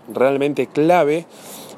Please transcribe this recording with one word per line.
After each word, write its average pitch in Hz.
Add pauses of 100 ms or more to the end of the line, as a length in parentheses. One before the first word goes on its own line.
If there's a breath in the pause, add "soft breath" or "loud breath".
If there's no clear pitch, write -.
(120)
realmente 139
clave, 160 (540 loud breath)